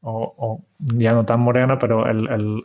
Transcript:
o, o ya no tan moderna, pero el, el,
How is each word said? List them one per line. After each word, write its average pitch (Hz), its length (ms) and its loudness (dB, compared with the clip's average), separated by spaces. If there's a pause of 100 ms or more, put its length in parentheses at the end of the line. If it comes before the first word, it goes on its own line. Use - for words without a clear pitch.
o, 113 380 -6
o 113 260 -6 (140)
ya 117 340 2
no 117 140 4
tan 117 140 2
moderna, 127 380 2
pero 117 300 0
el, 110 200 -2
el, 107 360 -4